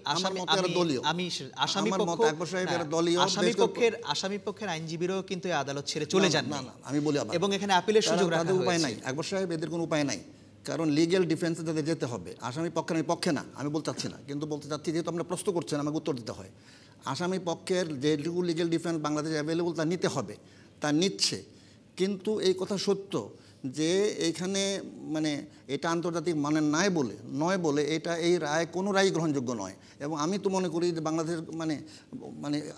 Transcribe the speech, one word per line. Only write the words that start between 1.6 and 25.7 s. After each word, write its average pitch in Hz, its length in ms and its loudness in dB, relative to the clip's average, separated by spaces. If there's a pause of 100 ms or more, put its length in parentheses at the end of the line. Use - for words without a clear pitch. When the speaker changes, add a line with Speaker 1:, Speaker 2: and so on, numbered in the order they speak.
Speaker 1:
আমার 190 120 2
মতে 170 100 2
Speaker 2:
পক্ষ, 156 120 2
Speaker 1:
আকবর 156 220 4
সাহেব, 180 240 -2
Speaker 2:
না, 170 60 2
Speaker 1:
এরা 170 80 0
দলীয়, 170 360 2
Speaker 2:
আসামি 175 280 4
Speaker 1:
বেশ 233 80 4
কয়েক- 208 160 4
Speaker 2:
পক্ষের, 233 200 2 (120)
আসামি 196 420 -2
পক্ষের 208 240 -6
আইনজীবীরাও 165 520 -2
কিন্তু 185 260 -6
এই 175 60 0
আদালত 139 320 -2
ছেড়ে 151 200 -2
চলে 165 160 4
Speaker 1:
না, 196 40 8
না, 180 40 6
Speaker 2:
যাননি। 143 220 2
Speaker 1:
না, 143 100 -4
না, 123 100 -12 (120)
আমি 135 160 -2
বলি 147 200 2
আবার। 175 160 -2
Speaker 2:
এবং 196 200 2
এখানে 196 180 0
আপিলের 208 300 4
Speaker 1:
তারা, 170 140 2
Speaker 2:
সুযোগ 175 120 4
রাখা 165 140 2
Speaker 1:
তাদের 180 120 4
উপায় 185 120 2
Speaker 2:
হয়েছে। 170 160 2
Speaker 1:
নাই। 123 120 0 (100)
আকবর 135 180 -2
সাহেব, 190 280 -2
এদের 165 180 -4
কোনো 170 140 -2
উপায় 156 200 2
নাই। 120 160 -2 (460)
কারণ 156 240 0
লিগ্যাল 170 340 4
ডিফেন্সে 165 400 0
তাদের 156 220 -2
যেতে 156 200 0
হবে। 95 360 -6
আসামি 139 340 -4
পক্ষের 165 220 0
আমি 160 100 0
পক্ষে 170 240 2
না, 117 120 0 (120)
আমি 139 140 -4
বলতে 147 220 -2
চাচ্ছি 127 160 -6
না, 87 100 -10 (100)
কিন্তু 143 200 -6
বলতে 147 220 -6
চাচ্ছি 151 220 -4
যেহেতু 165 180 -2
আপনারা 170 140 -2
প্রশ্ন 175 280 -2
করছেন, 156 280 -2
আমাকে 147 180 -2
উত্তর 156 160 -2
দিতে 117 180 -8
হয়। 98 180 -14 (560)
আসামি 175 400 -2
পক্ষের 170 540 -2
যেটুকু 156 420 2
লিগ্যাল 170 280 0
ডিফেন্স 165 320 0
বাংলাদেশে 151 320 0
অ্যাভেলেবল 165 400 0
তা 156 120 0
নিতে 175 220 0
হবে, 107 280 -2 (460)
তা 151 100 2
নিচ্ছে। 151 520 2 (540)
কিন্তু 202 420 0
এই 185 200 4
কথা 190 180 -2
সত্য 170 520 -2 (360)
যে 160 400 2
এইখানে 196 760 -2 (160)
মানে 147 480 -2 (220)
এটা 143 240 -2